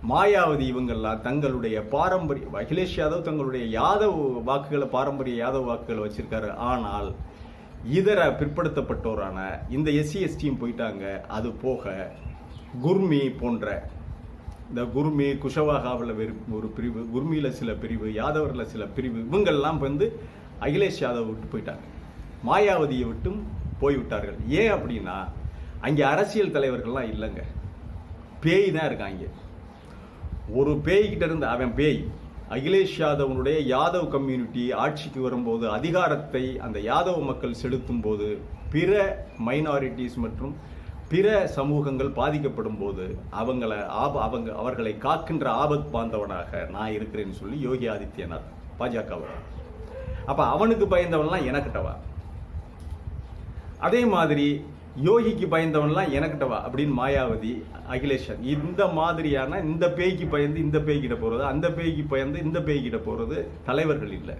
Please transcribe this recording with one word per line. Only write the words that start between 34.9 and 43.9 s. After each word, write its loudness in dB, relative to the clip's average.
வரும்போது, 0
அதிகாரத்தை 2
அந்த -4
யாதவ 2
மக்கள் -4
செலுத்தும் -2
போது, 0
பிற 4
மைனாரிட்டிஸ் 0
மற்றும் -4
பிற 6
சமூகங்கள் 2
பாதிக்கப்படும் 0
போது -4
அவங்கள 0